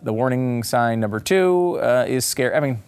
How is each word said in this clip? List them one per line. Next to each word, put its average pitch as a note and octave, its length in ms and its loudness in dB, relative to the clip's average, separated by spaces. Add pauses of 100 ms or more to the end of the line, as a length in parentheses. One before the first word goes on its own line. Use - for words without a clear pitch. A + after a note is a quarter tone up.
the A#2 120 -4
warning B2 500 0
sign A#2 380 0
number G#2+ 180 -2
two, F3+ 640 2
uh, A#2+ 260 2
is B2+ 180 -2
scare-, - 300 -2
I D3+ 60 0
mean, C3 260 -2